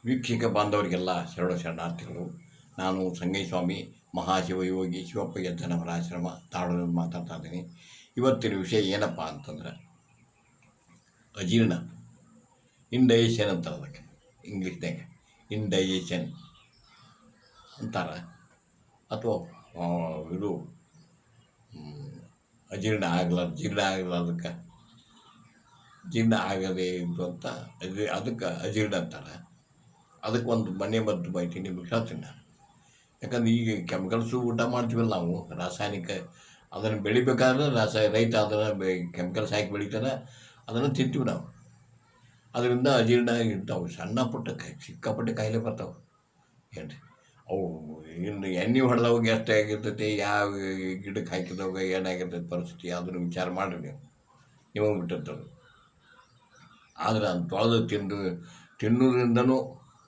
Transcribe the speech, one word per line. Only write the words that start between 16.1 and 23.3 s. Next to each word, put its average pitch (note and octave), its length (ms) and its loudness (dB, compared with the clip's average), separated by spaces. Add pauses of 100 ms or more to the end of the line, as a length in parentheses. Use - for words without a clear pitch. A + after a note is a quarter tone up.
ಅಂತಾರೆ. F2 400 -4 (920)
ಅಥವಾ, A2 500 -4 (100)
ಆ, F2 140 -6 (520)
ಇದು, F#2+ 200 -2 (1160)
ಹ್ಮ್, - 380 -14 (600)
ಅಜೀರ್ಣ G2 340 0
ಆಗ್ಲಾರ್ದು, F2 520 2